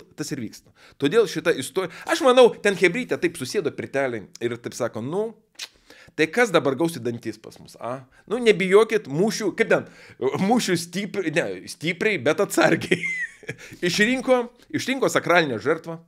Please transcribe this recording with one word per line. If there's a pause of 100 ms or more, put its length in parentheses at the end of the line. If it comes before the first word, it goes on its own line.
tas
ir
vyksta. (300)
Todėl
šita
istorija, (140)
aš
manau,
ten
chebrytė
taip
susėdo
pirtelį
ir
taip
sako,
nu, (880)
tai
kas
dabar
gaus
į
dantis
pas
mus,
a? (240)
Nu,
nebijokit,
mūšių,
kaip
ten, (500)
mūšių
stipri-,
ne, (180)
stipriai,
bet
atsargiai. (440)
<laughs> (300)
Išrinko, (220)
išrinko
sakralinę
žertvą.